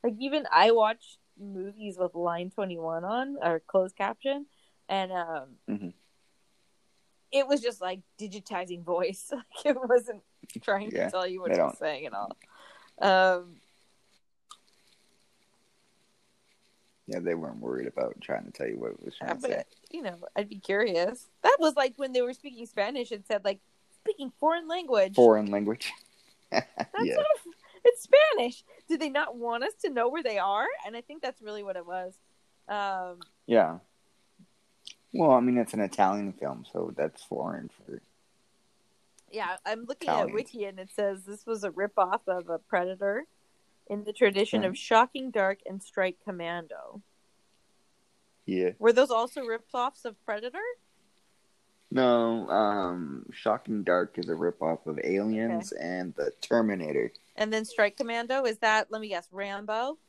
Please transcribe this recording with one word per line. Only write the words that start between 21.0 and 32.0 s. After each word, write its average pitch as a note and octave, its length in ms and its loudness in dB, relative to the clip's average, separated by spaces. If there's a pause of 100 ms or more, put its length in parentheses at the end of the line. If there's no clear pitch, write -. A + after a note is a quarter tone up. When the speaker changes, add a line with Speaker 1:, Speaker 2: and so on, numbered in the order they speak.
Speaker 1:
That B4 180 8
was D#4 180 4
like C4+ 180 2
when C4+ 160 -6
they B3+ 100 2
were B3 120 0
speaking B3 320 -14
Spanish A#3 460 -4
and G#3 140 -10
said, G3+ 200 -2
like, G3 140 0 (440)
"Speaking C#4+ 280 -4 (100)
foreign E4 260 2
language." B3 480 2
Speaker 2:
Foreign G#2+ 340 8
language. G#2 440 -4 (340)
<laughs> - 240 -16
Speaker 1:
That's - 140 0 (340)
Speaker 2:
Yeah. A#4 160 0
Speaker 1:
not D5 100 2
a, D#5 240 -2 (360)
it's B4 180 6
Spanish, B4+ 600 6 (240)
do D#4+ 100 -2
they D4 120 -2
not C#4+ 260 -2
want A#3 280 -4
us G#4+ 100 -4 (120)
to F4+ 40 0
know A#3+ 200 2
where D4+ 140 -4
they A3 140 -2
are? G3+ 300 0 (180)
And G#3+ 100 -12
I A#3+ 60 -12
think D4+ 200 -18
that's C4 200 -8
really G#3+ 220 -10
what G3 120 -2
it F3 100 -4
was. F#3 320 -8 (500)